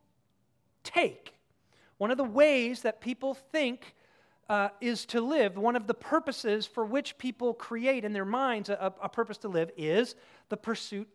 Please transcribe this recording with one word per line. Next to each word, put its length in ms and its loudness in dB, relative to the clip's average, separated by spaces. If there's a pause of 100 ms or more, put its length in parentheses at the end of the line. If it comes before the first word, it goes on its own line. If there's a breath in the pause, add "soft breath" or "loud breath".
(840)
take, 500 -2 (640 soft breath)
one 140 0
of 60 2
the 80 2
ways 580 4
that 180 0
people 340 -4
think, 600 -4 (540 soft breath)
uh, 220 2 (100)
is 260 -2
to 140 0
live, 360 2
one 200 2
of 100 -2
the 80 0
purposes 720 0
for 180 -4
which 320 -2
people 380 -2
create 500 -2
in 80 -2
their 120 -2
minds 440 -2
a, 60 0
a, 300 -4
a 40 -6
purpose 300 -4
to 100 -10
live 280 0
is 400 0 (320 soft breath)
the 80 -4
pursuit 580 -8